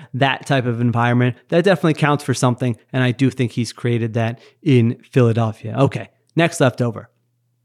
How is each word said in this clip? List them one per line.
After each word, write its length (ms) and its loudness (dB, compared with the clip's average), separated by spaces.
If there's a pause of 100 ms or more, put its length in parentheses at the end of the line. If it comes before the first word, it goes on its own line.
(140)
that 320 -2
type 200 0
of 140 -2
environment. 540 2 (140)
That 160 2
definitely 300 2
counts 280 0
for 100 -2
something, 440 -2 (160)
and 100 0
I 80 2
do 180 0
think 240 -2
he's 200 -4
created 420 -4
that 260 -2 (220)
in 480 2
Philadelphia. 680 0
Okay, 340 -2 (260)
next 240 0
leftover. 500 -2 (540)